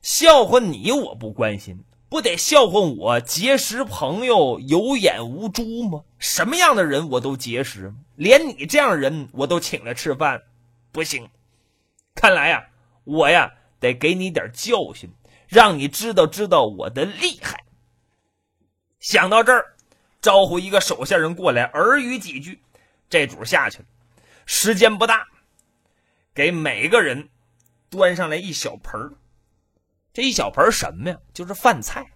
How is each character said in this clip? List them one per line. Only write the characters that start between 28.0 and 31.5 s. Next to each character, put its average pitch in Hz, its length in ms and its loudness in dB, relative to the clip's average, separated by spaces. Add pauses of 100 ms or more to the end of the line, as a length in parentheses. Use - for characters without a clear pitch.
上 165 160 -6
来 151 60 -4
一 180 160 -10
小 92 240 -8
盆 - 240 -12
儿。 147 120 -14 (1000)
这 240 80 -4
一 262 80 0
小 113 180 -2
盆 131 160 2
儿 220 60 6
什 - 260 -6
么 120 140 -8
呀？ 165 80 -10 (160)
就 175 100 -12
是 185 80 -12